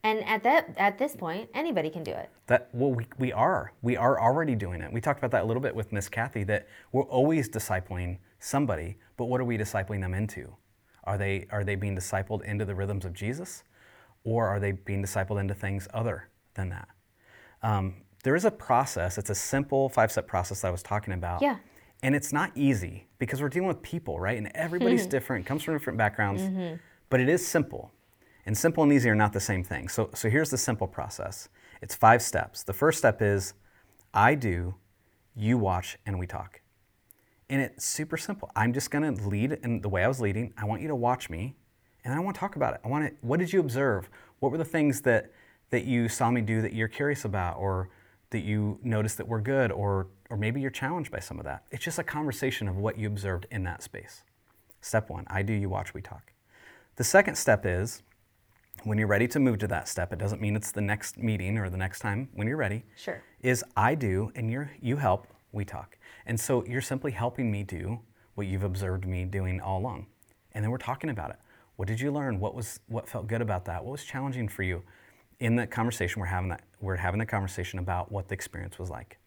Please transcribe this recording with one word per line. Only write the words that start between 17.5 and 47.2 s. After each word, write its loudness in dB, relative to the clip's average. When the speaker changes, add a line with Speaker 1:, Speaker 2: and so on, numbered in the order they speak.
Speaker 2:
Um, 0
there 2
is 0
a 4
process. 0
It's -6
a 0
simple 0
five-step 2
process -2
that -2
I 0
was -6
talking -4
about. -2
Speaker 1:
Yeah. 2
Speaker 2:
And 4
it's -2
not 0
easy 0
because -2
we're 0
dealing 0
with -2
people, -6
right? 0
And -6
everybody's 2
Speaker 1:
<laughs> 0
Speaker 2:
different, -2
comes -2
from 0
different -4
backgrounds, 2
Speaker 1:
Mm-hmm. -2
Speaker 2:
but 4
it 4
is 4
simple. -2
And 0
simple 4
and 8
easy 8
are 6
not 6
the 0
same 0
thing. -6
So, 0
so 0
here's 4
the 0
simple 0
process. -8
It's -10
five 8
steps. -4
The -6
first 4
step 4
is, 2
I 8
do, -2
you 2
watch, 0
and -4
we -4
talk. -10
And 2
it's -4
super -4
simple. -6
I'm 4
just -2
gonna 2
lead 0
in 0
the -2
way 2
I 6
was -2
leading. 0
I -4
want -2
you -4
to 0
watch 0
me, -6
and -2
I 0
wanna -2
talk -4
about 2
it. -10
I -4
wanna, 0
what 2
did 0
you 6
observe? 2
What 2
were -2
the 0
things 2
that, 4
that 0
you 2
saw 2
me 4
do 2
that 0
you're 0
curious -2